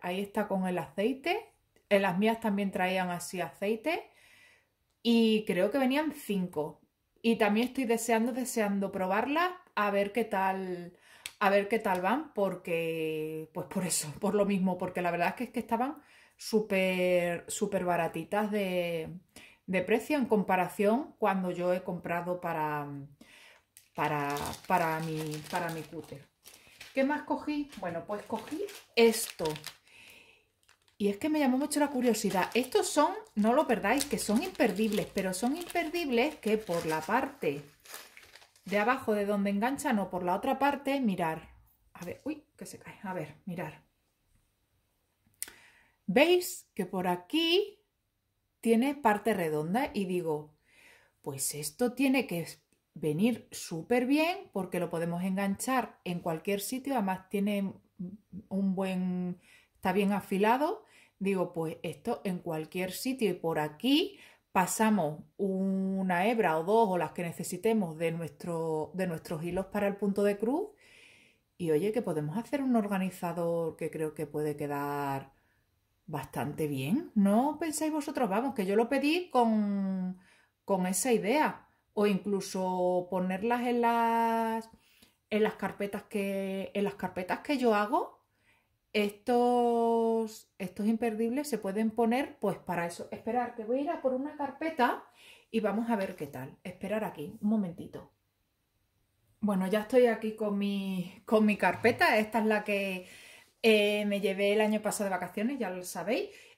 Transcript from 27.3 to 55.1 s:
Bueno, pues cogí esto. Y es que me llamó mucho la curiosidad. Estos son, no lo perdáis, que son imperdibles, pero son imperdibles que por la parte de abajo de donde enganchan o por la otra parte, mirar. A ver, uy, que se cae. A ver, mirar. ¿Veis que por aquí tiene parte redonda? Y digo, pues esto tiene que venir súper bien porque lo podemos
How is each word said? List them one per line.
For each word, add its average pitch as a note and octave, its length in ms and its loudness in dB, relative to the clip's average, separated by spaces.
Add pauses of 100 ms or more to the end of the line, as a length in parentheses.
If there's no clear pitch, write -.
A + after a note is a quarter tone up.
Bueno, E3+ 260 -6
pues G#3 160 -6
cogí C4 380 -6 (340)
esto. A3+ 480 4 (1500)
Y G3+ 120 2
es G3+ 80 -2
que D#4 100 -2
me D4+ 120 2
llamó C4 180 2
mucho D4 240 0
la C#4+ 80 4
curiosidad. A3 640 2
Estos B3+ 340 2
son, D#4 240 2 (240)
no G#3+ 160 4
lo D4 160 4
perdáis, G#3+ 380 2
que G#3 120 -2
son G#3+ 240 0
imperdibles, A3 720 0
pero F#3+ 200 -2
son B3 240 -2
imperdibles D#4+ 800 -2
que G#3+ 200 2
por E3+ 280 -4
la D#3 160 0
parte F#3 600 -2 (1000)
de G3 160 0
abajo A#3 340 0
de G#3 120 0
donde G3+ 240 0
enganchan A#3+ 500 0
o F#3+ 100 -2
por F3+ 140 -6
la F3+ 120 2
otra B3 220 -2
parte, C#4 440 0
mirar. E3+ 480 -2 (440)
A - 120 -16
ver, - 180 -12
uy, D4+ 220 -8 (100)
que G3 100 -16
se - 140 -16
cae. - 240 -18
A F#3 100 -8
ver, D#3+ 300 -6
mirar. E3 400 -8 (2250)
¿Veis E4 680 2
que F#3+ 120 -4
por F#3 240 -2
aquí E4 760 0 (800)
tiene A#3 340 2
parte G#3+ 380 2
redonda? E3+ 600 0
Y G3 120 -2
digo, D#3+ 500 -4 (640)
pues C3+ 340 -6
esto A3+ 360 -2
tiene C4 340 2
que E3+ 220 -4 (500)
venir E3 540 0
súper A#3+ 540 -2
bien D#4+ 480 0
porque F#3 260 -4
lo E3+ 100 -2
podemos E3+ 340 -2